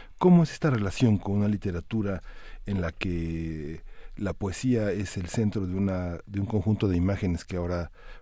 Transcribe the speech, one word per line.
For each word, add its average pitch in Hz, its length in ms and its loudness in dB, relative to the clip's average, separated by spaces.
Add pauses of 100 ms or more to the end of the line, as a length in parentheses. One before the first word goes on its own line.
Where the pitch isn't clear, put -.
(180)
¿Cómo 175 240 10
es 151 100 0
esta - 180 0
relación 107 480 4
con 98 180 -2
una 104 120 4
literatura 98 720 -2 (460)
en 101 140 0
la 85 100 -2
que 82 920 -4 (340)
la 95 160 -2
poesía 104 580 0
es 95 260 -4
el 90 100 -4
centro 104 380 0
de 90 120 -4
una, 92 500 -2
de 98 140 -4
un 98 60 0
conjunto 104 420 2
de 90 80 4
imágenes 90 480 2
que 90 120 -6
ahora 87 360 -2 (300)